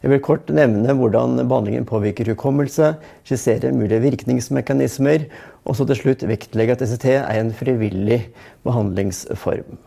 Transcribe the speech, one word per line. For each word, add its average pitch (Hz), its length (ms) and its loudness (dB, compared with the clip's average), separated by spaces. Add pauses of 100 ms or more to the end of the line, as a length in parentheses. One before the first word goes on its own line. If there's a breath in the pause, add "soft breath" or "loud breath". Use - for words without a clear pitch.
Jeg 135 100 2
vil 139 80 4
kort 156 280 0
nevne 120 400 2
hvordan 123 580 2
behandlingen 123 400 0
påvirker 110 480 -2
hukommelse, 143 640 0 (300 loud breath)
skissere 127 480 0
mulige 110 340 2
virkningsmekanismer, 135 1200 0 (380 loud breath)
og 135 100 -2
så 135 100 0
til 135 120 2
slutt 131 220 2
vektlegge 123 520 -2
at 123 100 0
E 127 40 0
C 117 100 -2
T 127 140 0
er 131 320 2
en 113 100 -2
frivillig 110 760 0 (380 loud breath)
behandlingsform. 101 1200 -4